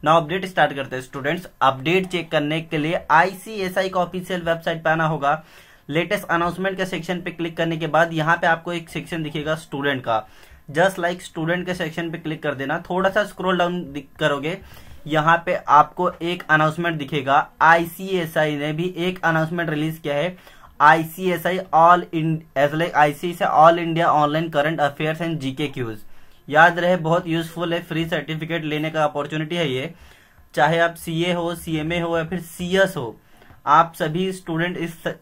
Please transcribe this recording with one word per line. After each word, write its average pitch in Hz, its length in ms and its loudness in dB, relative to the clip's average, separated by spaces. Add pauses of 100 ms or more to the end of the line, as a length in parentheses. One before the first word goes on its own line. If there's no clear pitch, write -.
Now, 156 120 6
अपडेट 170 300 -2
स्टार्ट 151 260 0
करते 135 240 -6
हैं 131 60 -6
स्टूडेंट्स। 147 460 -6 (140)
अपडेट 139 440 2
चेक 170 240 -6
करने 156 300 0
के 160 180 -6
लिए 156 220 -2 (100)
आईसीएसआई 190 760 0
का 185 120 -2
ऑफिशियल 180 420 -4
वेबसाइट 165 420 -4
पे 160 60 2
आना 160 160 2
होगा। 151 380 0 (440)
लेटेस्ट 175 400 -2
अनाउंसमेंट 175 480 -2
के 185 100 -2
सेक्शन 180 340 -6
पे 175 100 -8
क्लिक 165 260 -8
करने 165 200 -2
के 160 100 -4
बाद 160 260 2
यहाँ 160 240 2
पे 170 100 0
आपको 165 260 0
एक 165 160 -8
सेक्शन 160 340 -8
दिखेगा 151 320 -4
स्टूडेंट 139 480 -4
का, 113 240 0 (440)
just 180 240 2
like 180 260 -4
student 170 460 -4
के 180 80 -4
सेक्शन 170 360 -6
पे 165 80 -8
क्लिक 156 240 -8
कर 147 120 -2
देना। 139 240 -4 (120)
थोड़ा 185 200 2
सा 208 140 0
स्क्रॉल 185 340 -2
डाउन 175 340 -2
दि-, 143 260 -12
करोगे, 151 420 -2 (460)
यहाँ 156 400 2
पे 180 80 0
आपको 151 560 4
एक 175 400 -6
अनाउंसमेंट 156 480 2
दिखेगा। 139 520 0 (100)
आईसीएसआई 165 960 2
ने 147 160 -4
भी 175 240 -4
एक 180 280 -4
अनाउंसमेंट 160 460 0
रिलीज 156 280 -2
किया 143 160 -4
है, 175 220 -2 (440)
आईसीएसआई 165 800 4
all 175 420 6 (140)
in, 160 220 0 (220)
as 143 160 2
like 165 200 -2
आईसीएसआई 151 540 0
all 170 400 6
India 165 200 2
online 151 480 2
current 147 240 0
affairs 156 380 -2
and 165 180 -4
जीके 135 320 -4
क्यूज। 117 300 -8 (500)
याद 165 300 6
रहे, 175 180 2
बहुत 170 300 0
यूजफुल 165 480 -4
है, 175 80 -4
फ्री 165 260 -4
सर्टिफिकेट 160 560 -4
लेने 151 260 -2
का 156 140 0
अपॉर्चुनिटी 151 520 -4
है 160 140 0
ये। 135 240 -6 (600)
चाहे 160 240 4
आप 170 160 2
सीए 170 380 -2
हो, 170 220 -2
सीएमए 165 460 -4
हो 165 180 0
या 160 60 0
फिर 170 160 -6
सीएस 185 560 0
हो, 120 240 -8 (460)
आप 160 280 6
सभी 180 380 -2
स्टूडेंट 175 440 -4
इस 170 280 -8 (180)